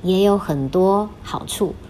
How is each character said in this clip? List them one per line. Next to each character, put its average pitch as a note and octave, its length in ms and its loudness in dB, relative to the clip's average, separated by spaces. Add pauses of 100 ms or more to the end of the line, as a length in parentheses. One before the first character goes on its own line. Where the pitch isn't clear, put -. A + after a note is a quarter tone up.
也 F#3 200 2
有 G3+ 160 4
很 C#3+ 300 -2
多 G3 400 2 (140)
好 - 240 -8
处 - 280 -4 (160)